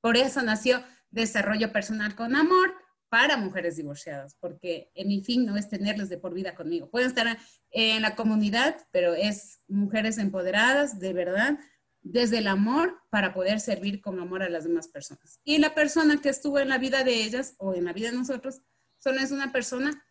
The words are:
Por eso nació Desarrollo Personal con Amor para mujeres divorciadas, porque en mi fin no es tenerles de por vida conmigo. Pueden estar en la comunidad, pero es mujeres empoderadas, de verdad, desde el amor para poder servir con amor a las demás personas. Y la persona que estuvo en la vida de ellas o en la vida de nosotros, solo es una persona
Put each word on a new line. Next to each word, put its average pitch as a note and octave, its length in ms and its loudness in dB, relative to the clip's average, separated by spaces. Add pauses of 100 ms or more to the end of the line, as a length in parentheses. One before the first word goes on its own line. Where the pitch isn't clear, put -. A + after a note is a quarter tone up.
Por A#3 160 2
eso C4 240 2
nació B3 420 2 (280)
Desarrollo G#3+ 600 0
Personal G#3 440 -4
con A#3 200 -2
Amor F4+ 400 4 (340)
para C4 280 4
mujeres F#3 400 -4
divorciadas, C#3+ 600 -12
porque F3 560 -8
en F#3+ 120 -6
mi G3 160 0
fin A#3+ 220 2
no G3+ 120 -2
es G#3 120 -4
tenerles G3+ 400 -4
de F3+ 80 -8
por F3 160 -8
vida F#3 220 -6
conmigo. E3 340 -6
Pueden B3+ 200 0
estar A#3 280 0 (340)
en A3 300 2
la G#3+ 140 0
comunidad, A3 600 2 (140)
pero F3 240 2
es G3+ 520 -4
mujeres G#3+ 500 0
empoderadas, G#3 840 2
de F#3 140 -4
verdad, F#3+ 440 0 (460)
desde A3+ 360 2
el G#3 80 0
amor B3 520 2 (120)
para F#3+ 220 2
poder F#3+ 260 0
servir G3+ 420 -4
con F#3 180 -8
amor F#3 220 -6
a F#3 80 -2
las E3 140 -4
demás E3 240 -2
personas. - 560 -18
Y D4 160 2
la D4+ 160 4
persona D4+ 460 4
que C#4+ 80 2
estuvo C#4 280 0
en C4+ 120 2
la C4 100 2
vida C4 240 0
de A#3 200 2
ellas B3 360 -4
o F#3+ 160 -4
en F3 100 0
la F3 80 -6
vida A3 180 -4
de B3 60 -4
nosotros, C4 440 -6 (360)
solo C4+ 220 0
es C4+ 120 -2
una C#4 200 -4
persona C4 600 -4